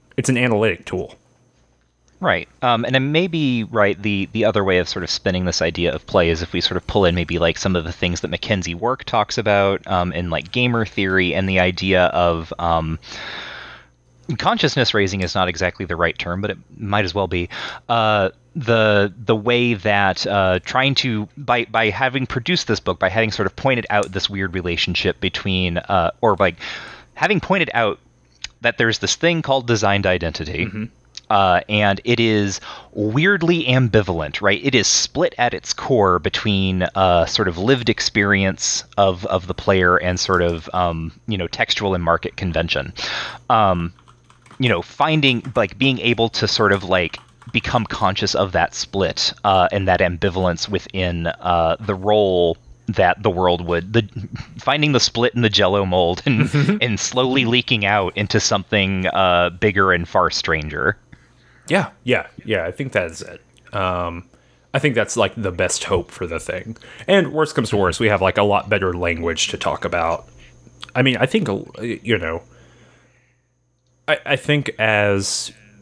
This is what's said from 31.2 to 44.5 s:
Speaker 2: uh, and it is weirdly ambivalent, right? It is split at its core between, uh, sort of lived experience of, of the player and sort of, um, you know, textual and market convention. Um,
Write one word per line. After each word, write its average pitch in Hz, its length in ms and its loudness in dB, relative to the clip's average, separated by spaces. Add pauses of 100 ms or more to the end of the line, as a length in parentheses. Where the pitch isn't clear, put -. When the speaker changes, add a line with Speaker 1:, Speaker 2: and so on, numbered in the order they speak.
Speaker 2:
uh, 95 300 4 (100)
and 104 360 2
it 117 140 2
is 107 420 2 (320)
weirdly 160 720 0
ambivalent, 101 760 2
right? 101 220 2
It 139 100 0
is 107 140 4
split - 500 0
at 120 160 2
its - 200 -6
core 98 440 2
between, 95 680 0 (120)
uh, 90 320 4
sort 104 220 0
of 82 100 -6
lived 120 300 0
experience 101 960 0 (120)
of, 95 300 2
of 92 200 -2
the 90 60 -4
player 90 440 2
and 90 220 0
sort 92 220 0
of, 85 320 -2
um, 85 380 -2 (160)
you 107 100 -2
know, 90 100 -4
textual - 460 -2
and 87 100 -2
market 85 340 0
convention. 85 560 -4 (560)
Um, 95 440 2 (640)